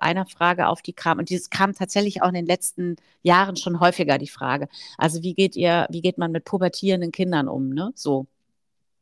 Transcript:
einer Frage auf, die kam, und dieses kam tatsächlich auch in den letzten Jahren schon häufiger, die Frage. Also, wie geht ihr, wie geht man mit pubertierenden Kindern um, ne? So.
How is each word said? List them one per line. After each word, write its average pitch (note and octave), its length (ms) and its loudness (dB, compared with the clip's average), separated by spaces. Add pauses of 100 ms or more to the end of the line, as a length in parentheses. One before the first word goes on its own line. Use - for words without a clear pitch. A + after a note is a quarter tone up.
einer F#3 260 0
Frage F3 420 0
auf, - 140 -2
die F3+ 100 -10
kam, D#3+ 260 -2
und D#3+ 120 -6
dieses F3+ 200 -4
kam G3 240 0
tatsächlich G3 480 -2
auch F3+ 60 4
in F3+ 60 -2
den F3 120 -4
letzten F3 500 -2 (260)
Jahren F3+ 340 4
schon F3 240 -4
häufiger, E3+ 380 4
die C#3+ 100 -8
Frage. C#3 400 -4 (300)
Also, E3 240 0
wie F3+ 120 -6
geht F#3+ 220 2
ihr, E3+ 340 4
wie E3 120 -6
geht F3+ 160 -2
man E3+ 140 -2
mit E3 120 -4
pubertierenden F3+ 680 -2
Kindern E3+ 360 0
um, C3+ 220 -4
ne? E3+ 240 -4
So. C3+ 320 -2 (760)